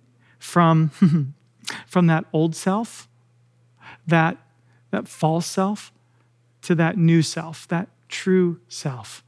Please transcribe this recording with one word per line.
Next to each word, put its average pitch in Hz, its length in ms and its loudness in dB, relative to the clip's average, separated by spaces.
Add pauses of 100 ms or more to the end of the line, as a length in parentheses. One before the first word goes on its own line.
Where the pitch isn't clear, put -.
(400)
from, 160 920 2 (240)
<laughs> - 300 -16
from 180 200 2
that 160 240 2
old 160 240 0
self, - 520 -6 (960)
that, 165 320 2 (540)
that 196 160 -4
false 165 380 -2
self, 196 460 -6 (720)
to 175 140 0
that 165 220 0
new 165 240 4
self, 160 480 -10
that 175 180 -4 (220)
true 180 580 0
self. - 600 -12